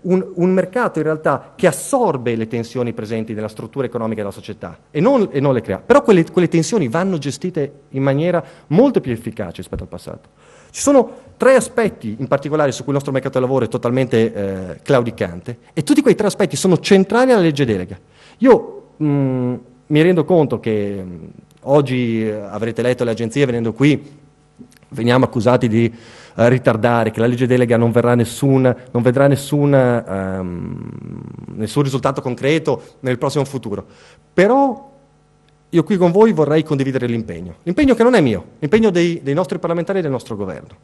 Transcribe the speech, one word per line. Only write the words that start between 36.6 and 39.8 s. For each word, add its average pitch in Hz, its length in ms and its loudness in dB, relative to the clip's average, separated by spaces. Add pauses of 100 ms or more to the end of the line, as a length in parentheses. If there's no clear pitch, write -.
condividere 135 440 -2
l'impegno. 90 560 -6
L'impegno 254 320 2
che 226 80 0
non 247 120 4
è 202 60 6
mio, 110 220 0 (160)
l'impegno 214 300 2
dei, 170 340 0
dei 139 100 -2
nostri 180 260 -2
parlamentari 170 400 -2